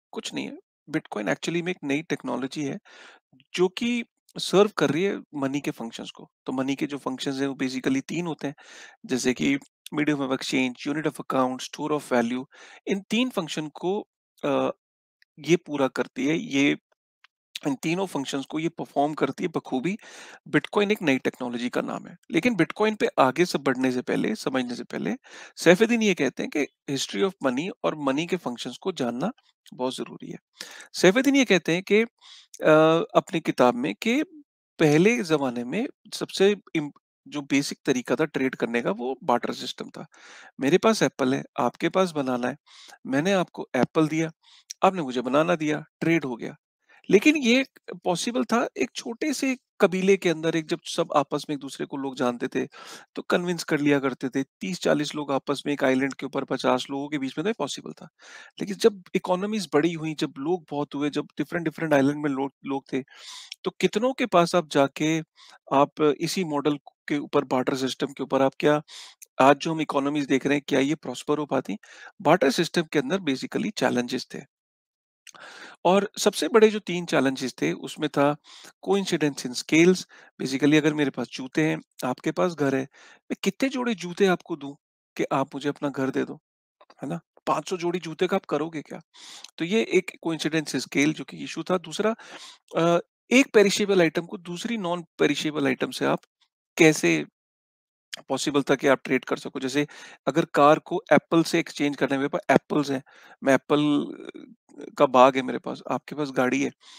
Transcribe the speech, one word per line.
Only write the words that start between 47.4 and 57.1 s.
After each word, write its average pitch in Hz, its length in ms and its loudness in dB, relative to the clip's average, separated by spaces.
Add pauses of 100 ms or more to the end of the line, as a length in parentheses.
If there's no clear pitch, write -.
पॉसिबल 226 400 -2
था 233 320 0
एक - 180 -2
छोटे 262 400 -6
से 262 220 -2 (240)
कबीले 190 360 4
के 185 140 0
अंदर, 165 260 -2
एक 160 100 -4
जब 165 180 -4
सब - 320 -4
आपस 147 320 0
में 147 80 -6
एक 131 40 -10
दूसरे 139 260 -10
को 147 100 -10
लोग 135 200 -8
जानते 123 320 -2
थे, 135 200 -4 (460)
तो - 80 -8
कन्विंस 180 420 0
कर 156 160 0
लिया 143 180 4
करते 131 300 -4
थे। 135 140 -2
तीस - 380 -10
चालीस 147 340 0
लोग 147 180 -6
आपस 135 340 -2
में 147 60 -2
एक 139 120 -2
आइलैंड 131 300 2
के 139 120 -10
ऊपर, 131 180 -4
पचास 127 460 0
लोगों 139 180 -8
के 151 100 -6